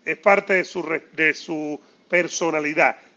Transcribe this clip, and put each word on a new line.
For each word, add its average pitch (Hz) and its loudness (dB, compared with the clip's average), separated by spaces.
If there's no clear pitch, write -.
es 156 -4
parte 202 2
de 180 2
su - -8
re-, 156 -6
de 156 2
su 151 -8
personalidad. 156 0